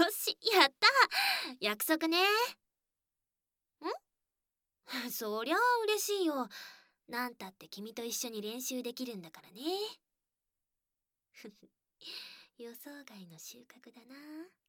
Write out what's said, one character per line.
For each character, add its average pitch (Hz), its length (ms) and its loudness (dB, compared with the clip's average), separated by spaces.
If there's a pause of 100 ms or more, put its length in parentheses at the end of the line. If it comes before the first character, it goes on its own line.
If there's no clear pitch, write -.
(100)
し、 - 280 -6 (140)
や 349 140 10
っ 277 120 -2
た！ 415 80 6 (720)
約 214 240 -2
束 320 220 2
ね。 330 140 4
ん？ 381 40 6 (2500)
<laughs> 247 240 -8
そ 214 320 -4
り 269 100 0
ゃ 349 40 4
あ - 20 4 (260)
嬉 415 200 0
し 415 180 0
い 339 40 4
よ。 269 220 0 (600)
な 240 200 -4
ん 240 60 -10
た 196 140 -12
っ 190 40 -14
て - 160 -20
君 208 260 -12
と 233 100 -6
一 233 80 -6
緒 - 160 -4
に 220 120 -6
練 226 220 -6
習 254 200 -4
で 240 120 -6
き 254 100 -6
る 240 120 -8
ん 180 60 -10
だ 165 80 -16
か - 120 -20
ら - 80 -20
ね。 196 100 -20 (1700)
<laughs> - 360 -20 (880)
予 233 160 -14
想 285 300 -16
外 202 220 -16
の 160 120 -20
収 240 240 -16
穫 240 300 -20
だ 233 140 -20
な。 302 380 -16 (240)